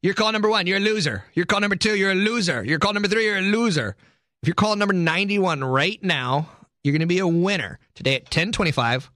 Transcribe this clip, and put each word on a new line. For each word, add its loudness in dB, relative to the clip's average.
"You're 0
call 0
number 0
one, 0
you're 0
a 0
loser. -2
You're -2
call 0
number 0
two, 0
you're 0
a 0
loser. 0
You're -2
call 0
number -2
three, 0
you're -2
a -2
loser." 0
If 0
you're 0
call 2
number 0
ninety-one 2
right 0
now, 0
you're 2
gonna 2
be 2
a 0
winner. 0
Today 0
at -8
ten 0
twenty-five -2